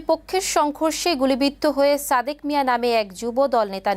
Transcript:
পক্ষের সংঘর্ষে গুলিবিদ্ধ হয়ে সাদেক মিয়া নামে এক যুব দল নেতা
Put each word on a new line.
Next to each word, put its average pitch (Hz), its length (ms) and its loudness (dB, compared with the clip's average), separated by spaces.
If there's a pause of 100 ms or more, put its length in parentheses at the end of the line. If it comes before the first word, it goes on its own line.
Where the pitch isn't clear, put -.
পক্ষের 320 340 -2 (120)
সংঘর্ষে 311 600 0
গুলিবিদ্ধ 269 480 0 (140)
হয়ে 285 160 4 (140)
সাদেক 269 300 0 (100)
মিয়া 285 220 0
নামে 247 200 0 (120)
এক 202 60 -6 (120)
যুব 233 180 -6 (100)
দল 226 280 2
নেতা 196 220 -2